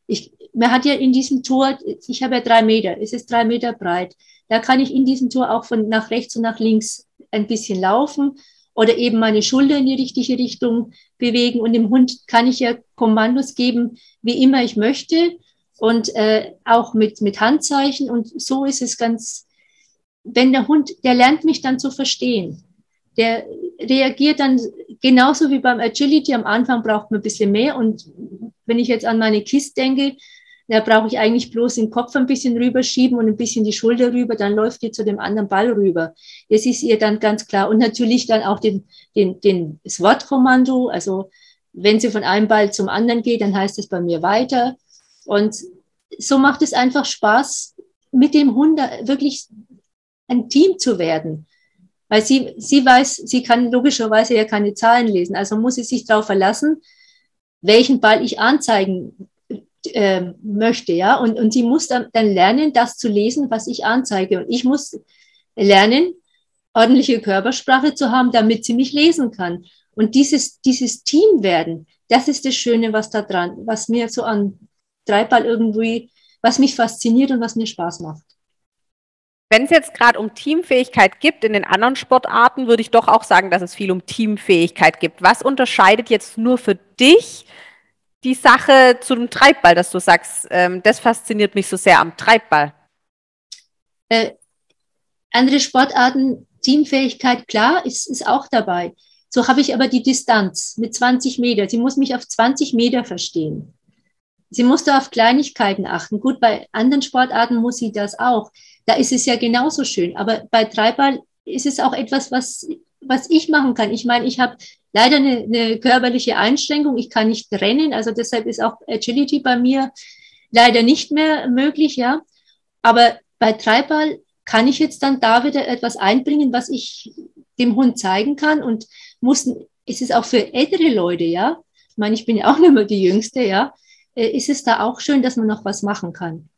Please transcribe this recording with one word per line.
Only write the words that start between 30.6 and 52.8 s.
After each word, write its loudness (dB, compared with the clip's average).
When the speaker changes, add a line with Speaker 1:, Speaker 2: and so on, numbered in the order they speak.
Speaker 1:
da 0
brauche 2
ich -6
eigentlich -2
bloß -2
den -4
Kopf -6
ein 0
bisschen -2
rüberschieben 0
und 0
ein -2
bisschen -4
die -2
Schulter 0
rüber, -2
dann -2
läuft -2
die -8
zu -8
dem -4
anderen -4
Ball 0
rüber. -2
Das 2
ist -2
ihr 2
dann 0
ganz -2
klar. -2
Und 2
natürlich 0
dann 0
auch -2
den, -4
den, 0
den, -2
das -10
Wortkommando. 2
Also -6
wenn 0
sie 0
von -6
einem 0
Ball 2
zum -4
anderen -2
geht, -2
dann -2
heißt -4
es -10
bei -6
mir -4
weiter. -2
Und -2
so -2
macht 2
es -4
einfach 0
Spaß, -2
mit 4
dem 4
Hund 2
da -2
wirklich -4
ein -2
Team 4
zu -2
werden. -4
Weil 2
sie, 0
sie 2